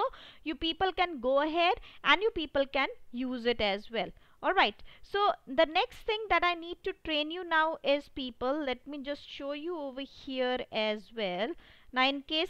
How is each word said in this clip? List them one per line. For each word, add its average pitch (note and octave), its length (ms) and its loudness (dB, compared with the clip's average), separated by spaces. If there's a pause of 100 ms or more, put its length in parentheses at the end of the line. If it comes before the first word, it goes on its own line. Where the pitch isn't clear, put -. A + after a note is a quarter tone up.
(440)
you D#4 100 -4
people E4 380 0
can F4 300 -2
go C4+ 200 2
ahead E4+ 340 2 (280)
and D4+ 180 6
you A4 100 4
people C#4+ 360 0
can C#4 200 0 (240)
use B3 340 -4
it A#3 160 2
as G3+ 280 0
well. A3+ 200 -4 (340)
All D#4 100 4
right, C#4+ 220 4 (260)
so G4+ 300 2 (160)
the C4+ 180 4
next F4 340 0
thing G#4+ 200 -2 (100)
that E4+ 140 4
I F4 100 4
need E4+ 300 -8
to F#4+ 100 -4 (100)
train D4+ 280 0
you F4+ 120 -6
now D#4+ 400 2
is, C#4 260 2
people, C4 540 -2
let B3 220 -4
me C#4+ 140 -10
just C#4+ 280 -6
show C#4+ 260 -6
you D#4 220 -6
over C#4 260 -6
here B3+ 580 -2 (120)
as G#3+ 460 -2
well. G#3 360 -2 (380)
Now C4 160 4
in C#4 140 0
case D#4+ 280 -2